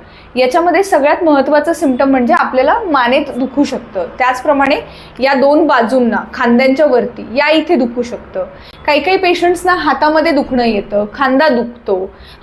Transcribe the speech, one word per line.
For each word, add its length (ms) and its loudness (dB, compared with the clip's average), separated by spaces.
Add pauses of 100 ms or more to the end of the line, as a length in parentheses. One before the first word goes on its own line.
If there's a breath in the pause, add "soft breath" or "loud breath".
(360 loud breath)
याच्यामध्ये 480 2
सगळ्यात 400 2
महत्त्वाचं 500 2
सिम्प्टम 360 0
म्हणजे 240 2
आपल्याला 460 2 (120)
मानेत 320 2 (140)
दुखू 260 -2
शकतं. 420 -6 (120)
त्याचप्रमाणे 580 0 (440 loud breath)
या 140 2
दोन 340 2
बाजूंना, 500 0 (160)
खांद्यांच्या 520 2
वरती, 360 0 (140)
या 160 2
इथे 240 2
दुखू 260 -2
शकतं. 440 -8 (400 loud breath)
काही 140 2
काही 180 0
पेशंट्सना 560 0
हातामध्ये 580 0
दुखणं 320 0
येतं, 500 -2
खांदा 360 2
दुखतो, 680 -4 (280 loud breath)